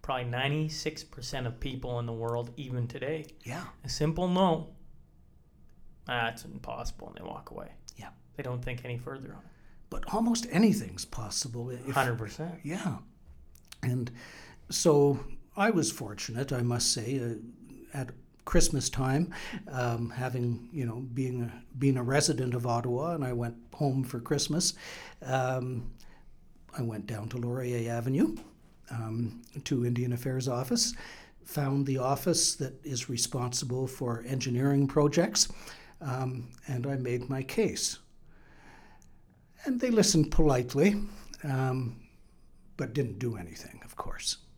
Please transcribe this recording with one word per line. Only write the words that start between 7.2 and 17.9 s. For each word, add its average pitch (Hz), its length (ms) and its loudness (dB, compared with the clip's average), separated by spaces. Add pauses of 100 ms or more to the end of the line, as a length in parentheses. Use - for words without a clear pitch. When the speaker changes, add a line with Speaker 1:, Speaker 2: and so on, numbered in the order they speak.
Speaker 1:
walk - 300 -10
away. 50 180 -10 (260)
Speaker 2:
Yeah. - 140 -14 (240)
Speaker 1:
They 143 80 -10
don't 123 220 -4
think 123 200 -6
any 120 140 -4
further 135 340 -10
on - 120 -14
it. - 80 -20 (380)
Speaker 2:
But - 120 -2 (100)
almost 226 380 2
anything's 160 540 4
possible 120 680 -6
if 123 240 -6
Speaker 1:
Hundred 123 240 4
percent. 156 460 -6
Speaker 2:
Yeah. 160 320 -2 (880)
And 123 260 0 (600)
so 143 500 6 (360)
I 208 140 6
was 165 220 4
fortunate, 117 600 -6
I 123 100 2
must 120 300 2
say, 123 280 -2
uh, 117 140 -2 (600)